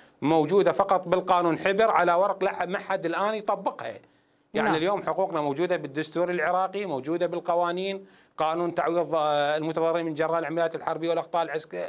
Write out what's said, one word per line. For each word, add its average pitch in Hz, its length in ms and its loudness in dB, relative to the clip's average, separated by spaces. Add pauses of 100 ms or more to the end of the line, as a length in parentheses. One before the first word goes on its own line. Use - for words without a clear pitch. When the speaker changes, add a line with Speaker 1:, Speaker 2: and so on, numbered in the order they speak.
(220)
Speaker 1:
موجودة 160 500 4
فقط 185 360 2
بالقانون 175 500 2
حبر 196 320 2
على 175 240 4
ورق، 190 300 2
لا، 180 220 -2
ما 190 120 -6
حد 190 280 -4
الآن 190 280 -2
يطبقها. 202 600 -4 (600)
يعني 180 140 2
Speaker 2:
نعم. 175 80 2
Speaker 1:
اليوم 180 260 0
حقوقنا 165 380 0
موجودة 156 360 0
بالدستور 151 540 -2
العراقي، 185 560 0
موجودة 160 400 -2
بالقوانين. 180 800 -2 (300)
قانون 165 380 0
تعويض، 165 400 0
آه، 151 420 2
المتضررين 165 500 0
من 156 80 -4
جراء 160 240 0
العمليات 165 360 -2
الحربية 165 360 -4
والأخطاء 170 320 0
العسك-، 156 320 -6 (140)